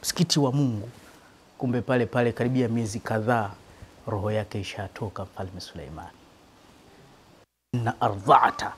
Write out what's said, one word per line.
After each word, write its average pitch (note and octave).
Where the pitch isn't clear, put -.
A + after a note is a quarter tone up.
msikiti -
wa C3
Mungu. A#2
Kumbe B2
pale B2
pale A#2+
karibia B2
miezi A2+
kadhaa, A2
roho G#2
yake G#2+
ishatoka G2
Mfalme F#2
Suleiman. D#2
Na A#2
ardhata, G#2+